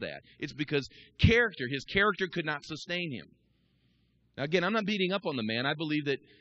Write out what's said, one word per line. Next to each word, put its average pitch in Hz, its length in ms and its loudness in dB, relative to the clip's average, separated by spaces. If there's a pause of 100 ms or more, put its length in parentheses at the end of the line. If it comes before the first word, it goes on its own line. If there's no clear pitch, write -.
that? 73 180 -8 (180)
It's 151 140 -8
because 143 340 -2 (320)
character, 220 520 6
his 135 160 -4
character 196 440 2
could 170 140 -4
not 151 220 -6
sustain 170 440 -8
him. 113 160 -10 (1120)
Now, 127 80 -4
again, 170 180 2
I'm 196 120 2
not 214 100 0
beating 185 260 2
up 190 140 -2
on 156 120 -2
the 120 60 -2
man. 113 220 0
I 143 80 2
believe 151 320 -2
that, 139 140 0 (220)